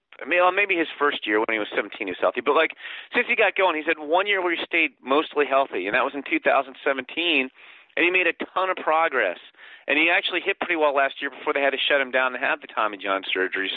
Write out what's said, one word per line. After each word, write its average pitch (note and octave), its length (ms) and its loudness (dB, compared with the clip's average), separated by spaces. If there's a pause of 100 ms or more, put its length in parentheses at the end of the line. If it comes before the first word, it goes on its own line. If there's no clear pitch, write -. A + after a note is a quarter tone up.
(220)
I - 20 -12
mean, E3 140 2
well, F3+ 140 6
maybe G3 240 0
his E3 100 2 (100)
first C#3+ 300 0
year G#2+ 140 2
when A2+ 100 2
he A2 80 0
was G#2 160 -2
seventeen, G#2+ 320 -4
he - 60 -6
was - 100 -6
healthy, F#2+ 180 0
but, C3 140 2
like, D#3+ 160 2 (420)
since A#3+ 140 0
he A#3 80 -2
got G3+ 220 2
going, F#3 180 2
he's D#3 160 -4
had D#3 80 0
one E3 300 0
year G3+ 120 0
where F3 140 0
he - 100 -6
stayed D#3+ 280 0 (100)
mostly C#3+ 420 0
healthy, C3 420 0
and G#2 100 -2
that B2 80 2
was C#3 100 -4
in C#3 80 -6
two D#3 160 -2
thousand C3+ 460 0
seventeen, C#3 640 -2 (460)
and D#3+ 80 2
he F3 60 4
made F3+ 180 2
a - 100 -2 (160)
ton F#3 160 -2
of F3+ 60 -2
progress, D3 640 0 (500)
and C#3+ 100 2
he D#3+ 100 4
actually F3+ 320 0
hit F#3+ 200 -4
pretty F3 160 -2
well D3+ 180 2
last C#3 260 0
year C#3 100 -6
before C#3 220 -4
they C#3+ 80 0
had C#3 100 4
to C3 120 -4
shut D3 180 2
him B2+ 120 -2
down C3 180 2
to B2 80 -8
have C#3+ 220 -2
the - 80 -18
Tommy G#2+ 340 -2
John F#2+ 240 -2
surgery. F#2+ 500 -2